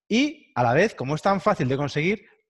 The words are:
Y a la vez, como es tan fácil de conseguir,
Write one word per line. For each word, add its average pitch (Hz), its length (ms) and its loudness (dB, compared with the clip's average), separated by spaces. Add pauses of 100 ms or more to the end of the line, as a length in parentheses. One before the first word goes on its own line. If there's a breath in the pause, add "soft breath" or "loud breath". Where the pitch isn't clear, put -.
Y 269 480 -2
a 123 80 2
la 120 100 2
vez, 185 220 2
como 131 200 -4
es 151 60 -6
tan 196 180 2
fácil 170 300 0
de 135 80 0
conseguir, 156 480 -4 (240 soft breath)